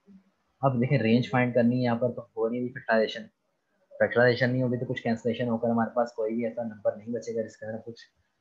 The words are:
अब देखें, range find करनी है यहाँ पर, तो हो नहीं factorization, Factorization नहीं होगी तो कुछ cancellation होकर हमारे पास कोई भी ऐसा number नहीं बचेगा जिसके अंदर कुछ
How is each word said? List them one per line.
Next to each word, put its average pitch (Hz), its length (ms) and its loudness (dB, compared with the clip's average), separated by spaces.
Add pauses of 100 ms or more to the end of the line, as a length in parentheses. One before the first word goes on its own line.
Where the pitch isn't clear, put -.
(600)
अब 131 180 2
देखें, 127 200 2
range 113 320 2
find 123 220 2
करनी 120 220 4
है 127 80 0
यहाँ 117 140 0
पर, 123 140 0
तो 120 100 -10
हो 113 280 -4
नहीं 123 200 -6
factorization, 113 540 0 (680)
Factorization 120 580 4
नहीं 127 140 0
होगी 123 140 0
तो 123 80 -4
कुछ 123 140 -6
cancellation 117 500 -2
होकर 117 200 0
हमारे 117 260 2
पास 120 200 -2
कोई 113 200 -2
भी 117 120 -2
ऐसा 117 160 -6
number 107 340 -4
नहीं 107 160 -10
बचेगा 113 280 -6
जिसके 107 240 -10
अंदर 110 160 -8
कुछ - 200 -16 (400)